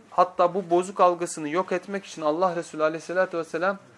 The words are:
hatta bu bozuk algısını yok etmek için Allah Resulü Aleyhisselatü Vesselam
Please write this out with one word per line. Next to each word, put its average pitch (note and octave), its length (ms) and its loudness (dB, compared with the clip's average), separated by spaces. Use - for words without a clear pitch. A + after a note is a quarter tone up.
hatta F3+ 440 2
bu F#3 160 -4
bozuk F#3 300 0
algısını E3+ 500 2
yok F3+ 220 -2
etmek G3 340 -6
için - 160 -14
Allah E3 340 0
Resulü E3 280 -6
Aleyhisselatü E3+ 540 -2
Vesselam F3+ 400 -4